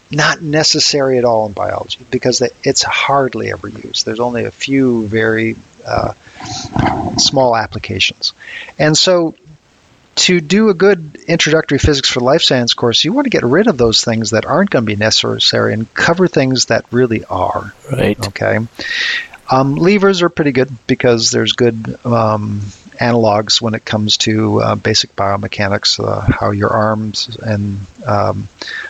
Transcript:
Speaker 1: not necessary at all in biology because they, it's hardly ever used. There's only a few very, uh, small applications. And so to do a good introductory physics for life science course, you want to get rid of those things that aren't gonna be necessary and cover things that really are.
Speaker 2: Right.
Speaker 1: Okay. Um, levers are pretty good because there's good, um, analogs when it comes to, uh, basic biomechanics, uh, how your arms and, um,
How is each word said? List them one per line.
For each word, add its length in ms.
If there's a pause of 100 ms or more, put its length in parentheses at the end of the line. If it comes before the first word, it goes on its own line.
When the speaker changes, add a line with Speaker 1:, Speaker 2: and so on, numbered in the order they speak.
(120)
Speaker 1:
not 300
necessary 760
at 80
all 220
in 60
biology 460 (120)
because 280
they, 100 (140)
it's 200
hardly 680
ever 160
used. 380
There's 140
only 260
a 60
few 560
very, 480 (300)
uh, 280 (1040)
small 380
applications. 800 (440)
And 200
so 380 (800)
to 260
do 280
a 40
good 420 (120)
introductory 500
physics 320
for 100
life 220
science 320
course, 320
you 80
want 120
to 40
get 140
rid 240
of 100
those 260
things 280
that 140
aren't 240
gonna 160
be 120
necessary 760
and 200
cover 340
things 380
that 260
really 340
are. 480 (180)
Speaker 2:
Right. 280 (100)
Speaker 1:
Okay. 300 (920)
Um, 260
levers 460
are 80
pretty 220
good 180 (180)
because 440
there's 220
good, 520
um, 540 (400)
analogs 600
when 120
it 120
comes 320
to, 440
uh, 140
basic 400
biomechanics, 880
uh, 160
how 320
your 180
arms 720
and, 380 (260)
um, 440 (400)